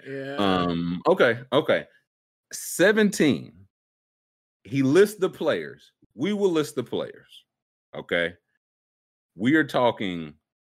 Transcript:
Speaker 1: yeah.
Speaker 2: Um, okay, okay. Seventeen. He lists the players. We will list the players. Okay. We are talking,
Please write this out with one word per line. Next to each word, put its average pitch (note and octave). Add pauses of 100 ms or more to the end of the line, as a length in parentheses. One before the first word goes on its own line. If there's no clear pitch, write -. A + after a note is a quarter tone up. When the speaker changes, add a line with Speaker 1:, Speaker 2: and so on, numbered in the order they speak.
Speaker 1:
yeah. C#3
Speaker 2:
Um, F2
okay, C3+ (140)
okay. G#2+ (640)
Seventeen. F3 (1120)
He C3+
lists F#3+
the F3
players. F2 (240)
We D#3
will G3
list D#3
the B2
players. - (500)
Okay. E2+ (1000)
We A#2+
are D#3
talking, G2 (320)